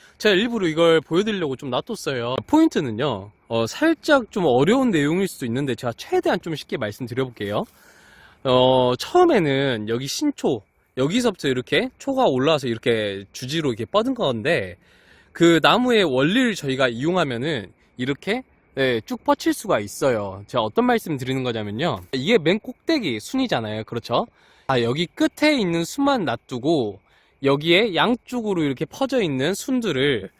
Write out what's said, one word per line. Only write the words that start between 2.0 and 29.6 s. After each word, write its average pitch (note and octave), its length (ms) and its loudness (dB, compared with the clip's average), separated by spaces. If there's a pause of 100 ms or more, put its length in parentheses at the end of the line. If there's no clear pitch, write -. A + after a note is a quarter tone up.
포인트는요, C3 840 2 (180)
어, A2+ 180 0
살짝 D4 640 2
좀 F#3+ 140 -2
어려운 E3+ 460 4
내용일 E3 360 2
수도 - 200 -8
있는데 B2+ 280 -2
제가 A#2 220 -6
최대한 E4+ 460 0
좀 E3 120 -6
쉽게 - 220 -8
말씀드려볼게요. A#2 880 -4 (800)
어, B2+ 540 4
처음에는 C#3 880 2
여기 A#2+ 180 -2
신초, F#3+ 540 -2 (380)
여기서부터 F#3 500 0
이렇게 C#3+ 400 0 (100)
초가 C4 280 0
올라와서 C#3 420 2
이렇게 A2 640 -2
주지로 C#3+ 380 -4
이렇게 A2 160 -4
뻗은 A3+ 280 0
건데 B2 600 -2 (560)
그 E3 300 4
나무의 A3 420 4
원리를 F3+ 500 2
저희가 C3 340 0
이용하면은 C3 840 -2 (240)
이렇게, C#3+ 460 -4 (320)
네, B2+ 320 0
쭉 B3 180 -8
뻗칠 C#4+ 300 0
수가 E3 260 -2
있어요. G#2 640 -2
제가 A#2+ 160 0
어떤 A2 220 0
말씀 A3+ 320 -2
드리는 C3 260 -4
거냐면요. A2+ 580 -4 (120)
이게 C3+ 260 0
맨 E3+ 200 0
꼭대기 G#3+ 640 -4
순이잖아요. A2+ 640 -4
그렇죠? B2 420 -4 (400)
아, C3 160 2
여기 C3+ 240 -2
끝에 D4+ 520 0
있는 E3+ 260 0
순만 C#4 400 0
놔두고 A#2+ 760 -2 (420)
여기에 E3 520 2
양쪽으로 G#3 720 -2
이렇게 C#3+ 220 -2
퍼져 C4 360 -4
있는 D3 320 -2
순들을 D3 840 -2